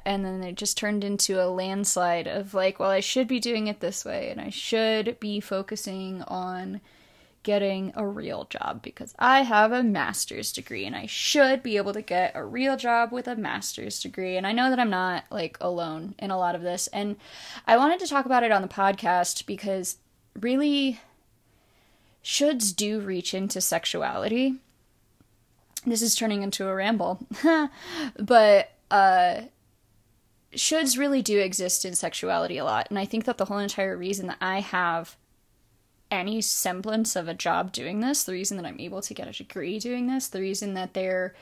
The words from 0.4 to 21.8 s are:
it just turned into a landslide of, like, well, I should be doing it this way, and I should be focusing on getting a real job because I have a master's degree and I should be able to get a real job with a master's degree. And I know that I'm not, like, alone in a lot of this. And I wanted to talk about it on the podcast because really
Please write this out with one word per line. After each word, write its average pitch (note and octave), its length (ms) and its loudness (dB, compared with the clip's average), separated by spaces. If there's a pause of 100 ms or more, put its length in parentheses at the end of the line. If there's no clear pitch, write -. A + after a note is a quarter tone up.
it F3+ 140 -8
just - 220 -4
turned G#3 260 0
into G3+ 400 2
a F#3 80 2
landslide F#3 760 0
of, G3 260 -6
like, F#3+ 260 2
well, G3 100 2
I G3 120 4
should B3+ 260 2
be B3 140 0
doing A3 260 -2
it G#3 140 -4
this F#3+ 240 -4
way, - 240 -6
and - 100 -8
I - 120 -8
should A3 680 0
be G#3 220 -4
focusing F#3+ 880 -6
on F#3 500 -6 (640)
getting G3 500 0
a G#3 140 -4
real - 420 -8
job - 320 -8
because - 380 -14
I C4 220 6
have A3 320 6
a B3 100 2
master's F#3+ 680 -2
degree G2 320 -8
and G#2+ 100 -6
I - 120 -8
should C4 560 4
be A3 140 0
able G3 160 0
to G#3+ 80 -6
get F3+ 340 2
a - 80 -8
real B3+ 340 0
job A#3 340 2
with B3 160 -6
a B3 80 -6
master's G3+ 640 -6
degree. F#3 380 -4
And F#3 100 -2
I G3+ 40 0
know B3 180 4
that B3+ 100 4
I'm A#3 100 4
not, F#3 400 0
like, E3+ 300 -6
alone E3+ 600 -4
in G3 120 -4
a F#3+ 60 0
lot F3+ 180 0
of F3 60 -8
this. F3+ 260 -2
And G3+ 300 -4 (480)
I A3+ 120 8
wanted D#4 220 4
to F#4 80 -4
talk C#4 180 2
about B3 180 4
it A3+ 80 4
on G3 100 6
the F#3+ 60 -2
podcast G3 800 2
because G3 520 -4 (360)
really C4+ 640 2 (1300)